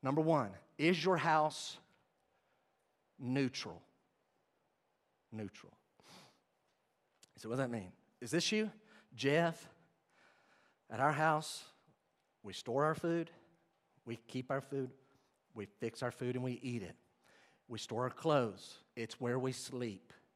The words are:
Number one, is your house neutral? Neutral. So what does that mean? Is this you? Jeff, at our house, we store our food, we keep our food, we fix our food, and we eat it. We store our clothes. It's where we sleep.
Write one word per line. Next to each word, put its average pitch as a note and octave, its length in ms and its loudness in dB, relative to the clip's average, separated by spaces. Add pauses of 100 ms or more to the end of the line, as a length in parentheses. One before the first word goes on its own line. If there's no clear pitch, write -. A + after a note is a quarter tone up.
Number C#3+ 200 4
one, C#3+ 300 4 (260)
is D#3+ 260 4
your F#3 140 4
house D#3 580 2 (1400)
neutral? B2+ 640 -2 (1500)
Neutral. - 440 -10 (1600)
So A2+ 140 -10
what A#2+ 60 0
does - 20 0
that C3 120 0
mean? G2 220 -6 (260)
Is A#2 120 -10
this E3 200 2
you? G#3+ 220 2 (420)
Jeff, D3+ 540 2 (1200)
at A2 120 -6
our D3 120 6
house, D#3 520 0 (760)
we G2 120 -12
store C3+ 320 2
our D#3 80 2
food, E3+ 360 0 (760)
we A#2+ 100 -8 (100)
keep B2+ 240 -6
our C3+ 120 0
food, C3+ 280 -4 (600)
we G#2 140 -8 (140)
fix A#2 220 -4
our B2 80 0
food, B2 240 -4
and B2 80 -2
we B2+ 200 -4
eat A#2+ 200 -4
it. D#2+ 140 -10 (720)
We A2+ 100 -8
store B2 260 -2
our B2 60 0
clothes. B2 680 0 (180)
It's A2+ 240 -8
where B2 180 0
we C3 140 0
sleep. B2 600 -8 (220)